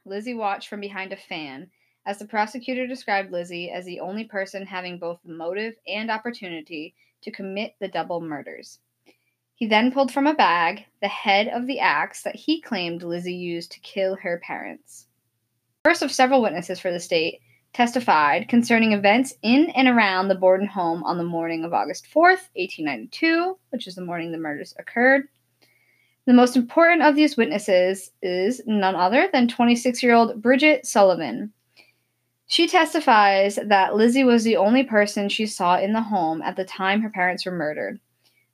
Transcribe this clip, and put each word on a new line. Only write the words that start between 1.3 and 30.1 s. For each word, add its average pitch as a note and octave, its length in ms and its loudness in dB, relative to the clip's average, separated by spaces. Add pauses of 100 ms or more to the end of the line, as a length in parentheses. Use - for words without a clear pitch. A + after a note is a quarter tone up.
as G3+ 120 -8
the G#3+ 80 -18
prosecutor A#3+ 600 -6
described G#3 460 -6
Lizzie F3 380 -10
as F3+ 160 -12
the F3+ 140 -14
only G3 240 -10
person G3 420 -10
having F3+ 320 -12
both F3 260 -10
the F3 80 -18
motive F#3 420 -8 (140)
and G#3+ 220 -8
opportunity F3 840 -10 (280)
to G#3+ 80 -14
commit G3+ 500 -10
the G3 80 -8
double E3+ 320 -8
murders. C#3+ 580 -14 (760)
He A#3 120 -6
then A3 260 4
pulled C4+ 200 0
from C#4 140 0
a D4+ 80 2
bag F3 500 2 (160)
the G3+ 80 -2
head G3+ 400 0
of B3 180 -6
the C4 120 -6
axe D#3+ 440 0
that - 140 -8
he D#4 240 -4
claimed F3 420 -6
Lizzie F3 320 -8
used E3+ 380 -10
to - 80 -20
kill F#3+ 360 -4
her F3 260 -8
parents. - 640 -16 (800)
First E4 180 2
of C#4 80 -2
several C4 320 2
witnesses F3 380 -6
for F#3 100 -4
the F3 100 -6
state E3 400 -2 (320)
testified G3+ 760 2
concerning A#3 440 2
events G#3 500 2
in C#4 280 4
and C4 180 2
around G3 400 2
the G3 60 2
Borden F#3+ 320 4
home E3+ 380 -4
on F3 140 -2
the E3+ 60 -4
morning E3 400 -4
of E3+ 100 -6
August A#2+ 320 -4
fourth, F4+ 500 4
eighteen F3+ 300 -6
ninety-two, E4 720 -2 (120)
which - 160 -10
is F#3 80 -16
the F#3 100 -12
morning E3+ 280 -8
the E3 60 -8
murders D#3 400 -10
occurred. C4+ 500 0 (960)
The B3+ 60 6
most B3 240 6
important D#4+ 460 4
of D4 140 4
these D4 200 4
witnesses F#3+ 760 0 (120)
is F#3 440 -2
none G3 280 2
other G#3 380 2
than B3 140 2
twenty-six-year-old A#3+ 920 2